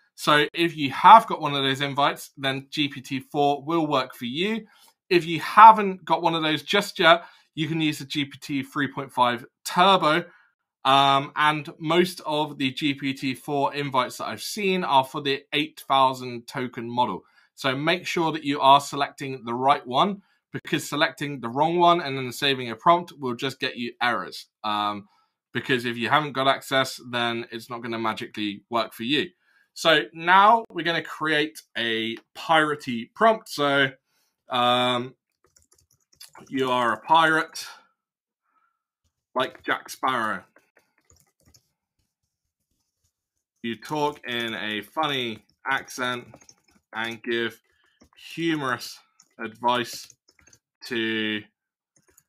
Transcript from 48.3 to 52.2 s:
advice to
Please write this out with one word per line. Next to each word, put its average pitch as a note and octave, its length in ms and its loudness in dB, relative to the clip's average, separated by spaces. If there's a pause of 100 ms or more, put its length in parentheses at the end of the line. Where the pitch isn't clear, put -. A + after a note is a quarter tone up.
advice A#2 680 -4 (800)
to A2 580 -4 (880)